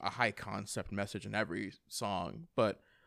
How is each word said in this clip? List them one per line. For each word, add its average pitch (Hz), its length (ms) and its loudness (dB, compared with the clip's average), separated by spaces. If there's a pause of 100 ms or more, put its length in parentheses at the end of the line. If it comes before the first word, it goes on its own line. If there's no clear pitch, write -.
a 98 80 0
high 117 220 4
concept 104 600 -4
message 101 340 -2
in 104 80 -4
every 101 380 0 (160)
song, 98 600 -2 (100)
but 110 240 4 (260)